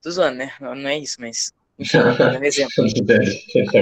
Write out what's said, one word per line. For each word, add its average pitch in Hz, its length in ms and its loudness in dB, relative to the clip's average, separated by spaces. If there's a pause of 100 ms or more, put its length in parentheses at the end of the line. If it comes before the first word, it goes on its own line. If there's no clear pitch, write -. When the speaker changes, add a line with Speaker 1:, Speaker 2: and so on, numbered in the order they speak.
Speaker 1:
Tô 160 80 -10
zoando, 151 280 0
né? 131 220 -10
Não, 127 140 -10
não 139 140 -8
é 147 100 -2
isso, 143 220 -10
mas, 117 320 -8 (260)
enfim, - 200 0
Speaker 2:
<laughs> 127 380 4
Speaker 1:
é - 20 -6
um 139 60 -4
exemplo. 139 320 0
Speaker 2:
Duzentos 117 260 0 (520)
e - 40 4
oitenta 101 240 4